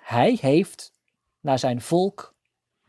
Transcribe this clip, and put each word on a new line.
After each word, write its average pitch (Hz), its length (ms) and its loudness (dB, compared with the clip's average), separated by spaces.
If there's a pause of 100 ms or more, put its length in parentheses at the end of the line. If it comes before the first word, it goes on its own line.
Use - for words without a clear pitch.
hij 165 400 2
heeft 151 520 0 (480)
naar 135 180 0
zijn 123 220 -2
volk 180 540 -2 (540)